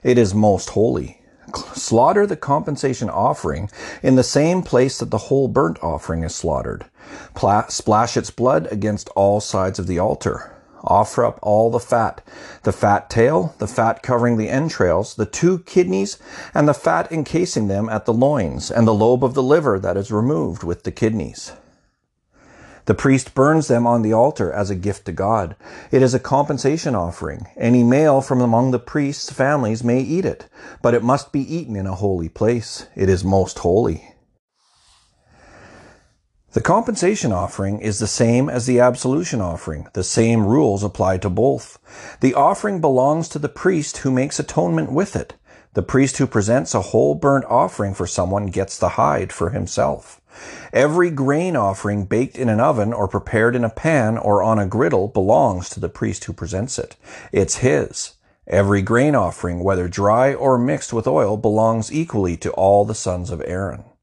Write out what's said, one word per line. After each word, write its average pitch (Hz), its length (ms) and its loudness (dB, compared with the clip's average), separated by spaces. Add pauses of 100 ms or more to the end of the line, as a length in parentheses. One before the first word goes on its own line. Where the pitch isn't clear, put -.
It 123 160 4
is 104 160 4
most 104 360 4
holy. 110 520 0 (540)
Slaughter 165 500 4
the 190 120 -4
compensation 139 720 -2
offering 98 640 -2 (320)
in 131 140 4
the 127 80 6
same 170 400 2
place 131 340 2
that 143 140 -6
the - 180 -2
whole 135 180 2
burnt 143 360 0
offering 82 400 -4
is 80 100 -6
slaughtered. 67 520 -4 (500)
Pla-, 104 320 2
splash 113 500 0
its 113 140 -4
blood 131 400 0
against 104 380 -4
all 101 300 2
sides 95 380 -2
of 90 80 -4
the 87 140 -2
altar. - 540 -4 (300)
Offer 107 420 2
up 110 180 -2
all 107 260 4
the 120 100 -2
fat, 113 420 -2 (420)
the 104 80 0
fat - 400 0
tail, 151 480 2
the 107 80 -4
fat 113 340 -2
covering 120 360 0
the 110 120 -2
entrails, 104 640 0
the 107 140 -2
two 175 320 0
kidneys, 185 580 0 (340)
and 147 160 2
the 147 60 4
fat 165 380 0
encasing 160 560 -2
them 101 220 -2
at 110 160 -4
the 120 80 0
loins, 110 580 0
and 113 160 4
the 113 60 4
lobe 120 300 4
of 127 120 0
the 135 80 0
liver 139 340 2
that 92 200 -2
is 101 120 -4
removed 120 540 -2
with 85 200 -6
the 92 80 -4
kidneys. 104 600 -4 (1300)
The 107 80 2
priest 135 420 0
burns 151 320 4
them 120 180 2
on 120 160 2
the 107 120 0
altar 117 360 2
as 101 200 -4
a 98 60 -2
gift 95 320 -6
to 95 40 -8
God. 95 460 -2 (340)
It 131 100 4
is 127 120 4
a 127 80 0
compensation 143 760 -2
offering. 85 500 -6 (120)
Any 120 260 4
male 135 380 4
from 131 180 0
among 123 320 2
the 120 80 0
priest's 143 500 -4
families 127 540 0
may 120 160 2
eat 160 240 -2
it, - 220 -6 (360)
but 120 120 4
it 113 100 2
must 135 300 0
be 139 200 -4
eaten 127 220 -8
in 95 100 -4
a 95 100 -6
holy 90 340 -2
place. - 560 -2 (100)
It 95 140 2
is 90 160 2
most 95 340 0
holy. 90 560 0 (2500)
The - 80 0
compensation 196 720 0
offering 98 480 -4
is 104 180 -4
the 107 80 -2
same 123 420 2
as 123 180 -4
the 123 120 4
absolution 127 600 0
offering. 80 500 -8
The 95 100 -4
same 113 440 2
rules 107 360 2
apply 95 360 0
to 98 120 -2
both. 120 500 -2 (420)
The 131 140 2
offering 190 440 0
belongs 147 500 2
to - 80 -10
the 147 120 -6
priest 175 480 -2
who 135 140 -2
makes 131 280 0
atonement 160 540 -2
with 185 200 -2
it. - 200 -8 (400)
The 95 100 0
priest 135 360 2
who 139 60 2
presents 113 480 0
a 110 80 0
whole 139 340 2
burnt 139 340 2
offering 101 440 0
for 90 140 -6
someone 98 380 -2
gets 95 340 -6
the 90 160 0
hide 120 380 0
for - 160 -4
himself. - 720 -4 (500)
Every 156 380 2
grain 151 460 0
offering 101 500 -2
baked 120 320 -2
in 127 100 -2
an 107 120 2
oven 117 340 0
or 104 140 -2
prepared 113 480 0
in 120 80 0
a 110 60 -2
pan 120 500 0
or 101 240 2
on 110 160 2
a 98 80 -2
griddle 104 400 0
belongs 104 600 2
to - 100 -14
the 85 100 -6
priest - 360 -6
who - 80 -10
presents 92 440 -6
it. - 180 -10 (360)
It's - 260 0
his. - 560 -2 (340)
Every 98 360 2
grain 123 320 2
offering, 87 480 -2
whether 92 240 0
dry 107 460 2
or 131 260 2
mixed 135 340 -2
with 113 140 -2
oil, 117 300 0
belongs 110 540 0
equally 107 460 -2
to - 140 -6
all 101 340 4
the 110 100 -6
sons 90 360 -6
of 82 140 -8
Aaron. 90 380 -6 (200)